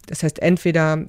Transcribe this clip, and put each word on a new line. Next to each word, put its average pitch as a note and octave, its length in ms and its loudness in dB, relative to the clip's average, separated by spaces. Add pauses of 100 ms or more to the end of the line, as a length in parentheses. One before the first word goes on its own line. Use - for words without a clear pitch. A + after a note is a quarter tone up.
Das - 140 -8
heißt, D#3 200 -4
entweder D#3+ 640 2